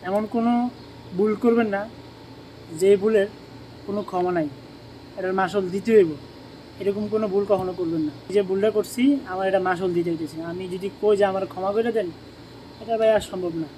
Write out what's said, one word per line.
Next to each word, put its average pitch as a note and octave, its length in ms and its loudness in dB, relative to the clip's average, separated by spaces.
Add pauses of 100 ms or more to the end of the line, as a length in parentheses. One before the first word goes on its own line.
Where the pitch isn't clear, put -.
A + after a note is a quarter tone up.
এমন G3+ 140 0 (120)
কোনো A#3 180 2 (640)
ভুল G#3+ 140 4 (100)
করবেন A#3 340 4
না G3+ 60 -4 (960)
যে F#3+ 100 6 (100)
ভুলের G#3 280 2 (580)
কোনো G3+ 140 -4 (100)
ক্ষমা F3+ 280 0
নাই, D3+ 100 -2 (680)
এটার F#3 240 -4
মাসুল F#3+ 260 0 (100)
দিতে G3+ 200 0
হইব, F3 160 6 (680)
এরকম G3+ 240 -2 (100)
কোনো A3 180 0
ভুল G3+ 200 2
কখনো F#3 260 0
করবেন E3 300 -2
না। D3 40 -8 (220)
যে G#3 140 4
ভুলটা G3 280 2
করছি G#3+ 260 -2 (300)
আমার F#3 180 -4
এটা F#3+ 180 2
মাসুল F3+ 280 0
দিতে F3 160 0
হইতেছে। D#3+ 240 -6 (140)
আমি F3+ 140 -8 (100)
যদি F#3+ 140 -6 (120)
কই G#3 200 4
যে G3+ 100 6
আমার F#3+ 220 -2
ক্ষমা F#3+ 240 -4
করে A#3 200 0
দেন, G3+ 120 -2 (720)
এটা A3 200 -4
ভাই A3 160 6
আর G3+ 140 0
সম্ভব F3+ 220 -4 (100)
না। D3+ 160 -8